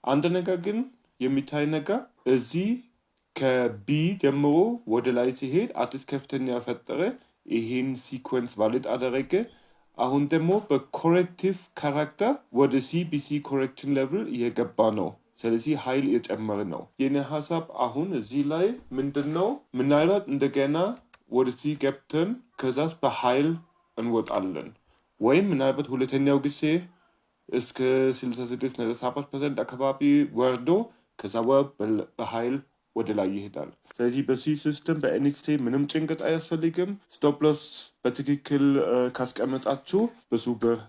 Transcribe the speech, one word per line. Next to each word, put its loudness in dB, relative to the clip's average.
አንድ 2
ነገር 0
ግን -2
የሚታይ 0
ነገር 0
እዚህ 2
ከቢ 0
ጀምሮ 2
ወደ 0
ላይ 2
ሲሄድ -2
አዲስ -4
ከፍተኛ -4
ፈጠረ። -6
ይሄን -2
ሲኮንስ -6
ቫሊድ 0
አደረገ። -2
አሁን 2
ደግሞ 2
በኮሬክቲቭ 0
ካራክተር 0
ወደ 4
ሲ -2
ቢ -2
ሲ -4
ኮሬክሽን -4
ሌቭል 0
እየገባ 0
ነው። -2
ስለዚህ 0
ኃይል 0
እየጨመረ 0
ነው። -6
የኔ 0
ሀሳብ -4
አሁን -2
እዚህ -2
ላይ 0
ምንድን -2
ነው? 0
ምናልባት 4
እንደገና 0
ወደ 2
ሲ -4
ገብተን -2
ከዛስ -2
በኃይል 2
እንወጣለን። -2
ወይም 4
ምናልባት 0
ሁለተኛው 2
ጊዜ -4
እስከ -4
ስልሳ -6
ስድስት -4
ነጥብ -2
ሰባት -6
ፐርሰንት -4
አካባቢ -4
ወርዶ 0
ከዛ -10
በ-፣ 4
በል-፣ 0
በኃይል -4
ወደ -2
ላይ 0
ይሄዳል። -8
ስለዚህ 0
በዚህ 0
ሲስተም -2
በኤንኤክስቲ 0
ምንም 0
ጭንቀት -2
አያስፈልግም። 0
ስቶፕ 2
ሎስ 4
በትክክል፣ 0
እ፣ 2
ካስቀመጣችሁ -2
ብዙ -2
ብር 2